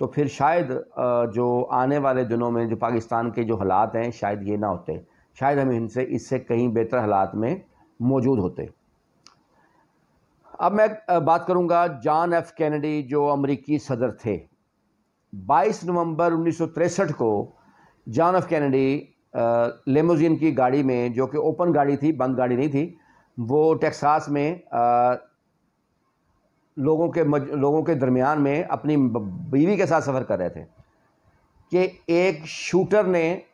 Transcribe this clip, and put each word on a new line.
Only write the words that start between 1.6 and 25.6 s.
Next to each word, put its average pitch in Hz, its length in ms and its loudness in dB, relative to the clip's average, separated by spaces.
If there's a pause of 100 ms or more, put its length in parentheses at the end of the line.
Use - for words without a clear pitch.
आने 131 360 0
वाले 131 260 0
दिनों 117 260 -2
में 117 180 -2
जो 110 80 -4
पाकिस्तान 117 540 -2
के 120 140 -4
जो 110 120 -2
हालात 98 400 0
हैं, 117 140 -2
शायद 104 320 -6
ये 104 140 -4
ना 107 100 -2
होते, 87 400 -6 (340)
शायद 143 180 0
हम 135 140 0
इनसे, 117 300 -4
इससे 127 360 -4
कहीं 120 340 0
बेहतर 113 260 0
हालात 101 360 0
में 123 300 -4 (380)
मौजूद 131 360 2
होते। 87 320 -6 (1900)
अब 180 120 2
मैं, 214 160 4
अ, 180 300 -2
बात 165 300 2
करूँगा 175 380 2
जॉन 151 460 0
एफ 165 260 -2
कैनेडी, 151 440 -2
जो 143 240 0
अमरीकी 143 520 0
सदर 123 340 -2 (140)
थे। 98 140 -2 (960)
बाईस 147 500 0
नवंबर 170 480 0
उन्नीस 165 260 0
सौ 165 80 0
तिरसठ 170 460 -2
को 113 440 -2 (520)
जॉन 165 280 2
एफ 175 100 0
कैनेडी, 139 520 0 (360)
अ, 117 320 2 (220)
लिमोजिन 156 480 2
की 151 160 0
गाड़ी 127 300 2
में, 123 300 0
जो 127 140 0
कि 147 120 -6
ओपन 156 340 0
गाड़ी 143 240 2
थी, 143 160 0
बंद 131 240 -2
गाड़ी 123 200 0
नहीं 143 140 -2
थी, 151 280 -4 (400)
वो 151 360 2
टेक्सास 151 540 0
में, 147 320 -2 (120)
अ, 120 420 2 (1600)